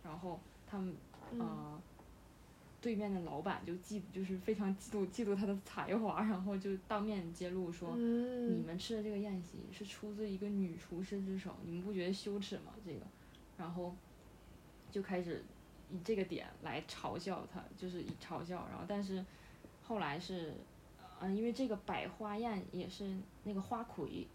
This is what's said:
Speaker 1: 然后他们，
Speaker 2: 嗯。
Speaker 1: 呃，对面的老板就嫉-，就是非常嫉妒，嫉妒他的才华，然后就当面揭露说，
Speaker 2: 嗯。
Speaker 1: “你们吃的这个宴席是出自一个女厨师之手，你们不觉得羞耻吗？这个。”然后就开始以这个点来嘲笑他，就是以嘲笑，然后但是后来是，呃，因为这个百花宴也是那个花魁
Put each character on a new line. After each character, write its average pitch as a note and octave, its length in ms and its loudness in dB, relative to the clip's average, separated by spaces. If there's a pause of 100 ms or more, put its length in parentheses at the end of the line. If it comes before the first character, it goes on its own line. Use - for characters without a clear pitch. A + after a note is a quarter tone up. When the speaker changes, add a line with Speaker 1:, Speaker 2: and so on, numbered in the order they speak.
Speaker 1:
然 E3 160 -6
后 F3 200 -2 (260)
他 G3+ 140 -2
们， F#3 160 2 (360)
Speaker 2:
嗯。 A#3+ 80 0
Speaker 1:
呃， G3+ 420 0 (960)
对 A#3 160 4
面 G3+ 160 4
的 F#3+ 100 4
老 D3+ 200 0
板 F#3 240 2
就 E3 80 0
嫉-， F#3+ 260 -2 (140)
就 F#3+ 100 2
是 F#3+ 140 2
非 A3 160 4
常 G3 240 4
嫉 - 140 -8
妒， G3+ 160 4
嫉 G#3+ 180 2
妒 G3+ 100 6
他 G3 120 4
的 G3 180 4
才 - 320 2
华， G#3 240 4
然 G#3 220 6
后 G3+ 120 4
就 F#3+ 220 4 (100)
当 G#3 140 4
面 G3 320 2
揭 F3+ 160 0
露 F3+ 220 2
说， F3 260 0
Speaker 2:
嗯。 A#3+ 640 6
Speaker 1:
“你 E3 40 2
们 E3 140 0
吃 A3+ 180 0
的 G#3+ 60 2
这 G#3+ 80 0
个 G#3 80 2
宴 G3 240 2
席 E3+ 160 -8 (140)
是 F#3 120 -8
出 G#3 300 -6
自 G#3+ 160 0
一 F#3+ 80 0
个 G3+ 100 0
女 F#3+ 300 4
厨 E3+ 260 -4
师 G3+ 200 0
之 F#3+ 140 2
手， F#3 180 -4 (100)
你 E3 60 -2
们 F3 120 0
不 G3+ 80 0
觉 F#3 140 4
得 F#3+ 80 4
羞 G3+ 260 0
耻 G3 180 -2
吗？ - 160 -8 (120)
这 E3+ 80 -4
个。” G#2+ 60 -4 (580)
然 E3+ 140 -4
后 F3+ 240 -2 (960)
就 G3+ 100 2
开 F#3+ 220 2
始 E3+ 200 0 (460)
以 F#3+ 160 -4
这 A3 100 6
个 G3 80 6
点 F3 220 0 (160)
来 D3+ 220 0
嘲 - 340 -2
笑 F#3 340 0
他， F3+ 120 -6 (120)
就 F#3 140 -4
是 F3+ 140 -2
以 - 80 -4 (100)
嘲 E3 240 -4
笑， F3 240 -4
然 - 80 -4
后 F3 100 -4
但 G3+ 160 2
是 F#3+ 220 0 (560)
后 A3+ 160 -2
来 D3+ 220 2
是， E3+ 340 -2 (680)
呃， F#3+ 120 2
因 G#3 120 4
为 A#3 80 6
这 C4 160 2
个 G#3+ 80 2
百 F#3 320 0
花 G#3 300 -2
宴 A3 340 2
也 F3+ 160 0
是 F#3+ 300 -2 (280)
那 G#3 60 0
个 G3 80 2
花 A#3 260 0
魁 - 500 -2